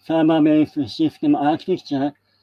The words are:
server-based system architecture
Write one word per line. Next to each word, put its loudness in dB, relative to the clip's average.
server-based 2
system -2
architecture -4